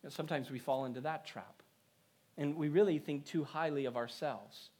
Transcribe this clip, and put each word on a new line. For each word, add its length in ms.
You 60
know, 20
sometimes 400
we 80
fall 280
into 160
that 260
trap, 340
and 180
we 140
really 280
think 280
too 180
highly 420
of 120
ourselves. 840